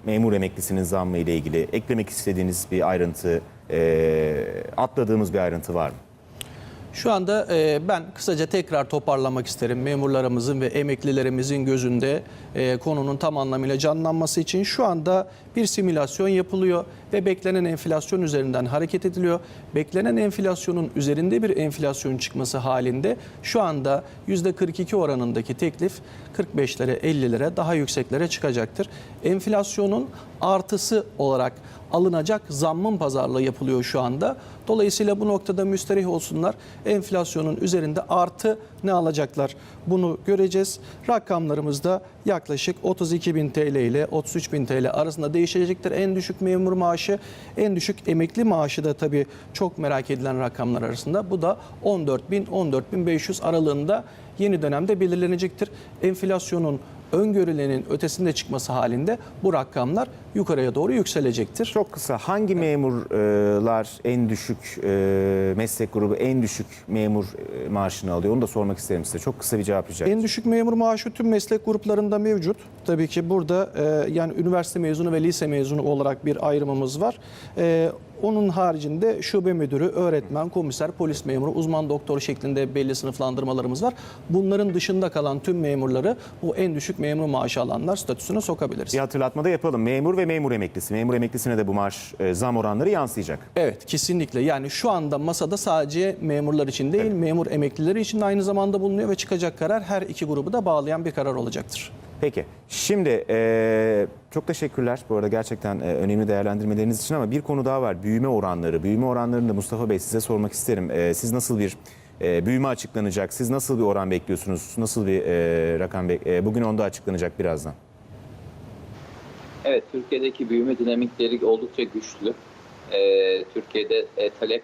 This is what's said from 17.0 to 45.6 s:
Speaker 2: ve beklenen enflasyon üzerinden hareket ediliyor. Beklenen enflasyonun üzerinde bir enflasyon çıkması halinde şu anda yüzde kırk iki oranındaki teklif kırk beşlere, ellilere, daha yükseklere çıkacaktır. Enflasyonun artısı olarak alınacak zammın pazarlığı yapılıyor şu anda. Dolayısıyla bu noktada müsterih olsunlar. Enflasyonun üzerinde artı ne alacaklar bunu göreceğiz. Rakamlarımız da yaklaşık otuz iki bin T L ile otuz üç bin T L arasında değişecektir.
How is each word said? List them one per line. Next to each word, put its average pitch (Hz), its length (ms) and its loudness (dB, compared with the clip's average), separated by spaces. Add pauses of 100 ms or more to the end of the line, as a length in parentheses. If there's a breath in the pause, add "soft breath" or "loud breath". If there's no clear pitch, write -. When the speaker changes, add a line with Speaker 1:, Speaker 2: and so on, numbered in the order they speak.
Speaker 2:
ve 202 120 2
beklenen 185 400 2
enflasyon 165 560 0
üzerinden 135 440 0
hareket 160 400 0
ediliyor. 175 340 2 (360 loud breath)
Beklenen 190 420 2
enflasyonun 185 800 0
üzerinde 160 480 2
bir 208 140 2
enflasyon 143 600 -2
çıkması 131 400 -4
halinde 127 600 0 (260 loud breath)
şu - 180 2
anda 139 420 2 (240 loud breath)
yüzde 185 260 2
kırk 175 260 -2
iki 185 160 -2
oranındaki 127 580 0
teklif 170 400 -2 (400 loud breath)
kırk - 240 -2
beşlere, 127 340 0
ellilere, 143 680 0
daha 170 160 0
yükseklere 143 540 0
çıkacaktır. 127 640 -2 (340 loud breath)
Enflasyonun 202 840 0 (320 loud breath)
artısı 190 640 0 (120)
olarak 135 360 2 (380 loud breath)
alınacak 175 580 2
zammın 165 480 0
pazarlığı 131 440 2
yapılıyor 131 420 0
şu 131 180 0
anda. 151 360 0 (300 loud breath)
Dolayısıyla 202 520 2
bu 214 80 0
noktada 196 380 0
müsterih 196 440 0
olsunlar. 165 460 -2 (300 loud breath)
Enflasyonun 180 720 0
üzerinde 170 460 0
artı 180 580 2 (240 loud breath)
ne 190 80 2
alacaklar 147 640 0 (320 loud breath)
bunu 175 380 2
göreceğiz. 190 540 2 (300 loud breath)
Rakamlarımız 151 720 0
da 185 180 2 (240 loud breath)
yaklaşık 175 580 -2
otuz 180 300 0
iki 170 220 0
bin 151 140 2
T 147 240 2
L - 20 2
ile 135 300 4
otuz - 300 -2
üç 165 180 -4
bin 143 120 0
T 131 180 0
L 127 80 2
arasında 151 420 -2
değişecektir. 180 580 2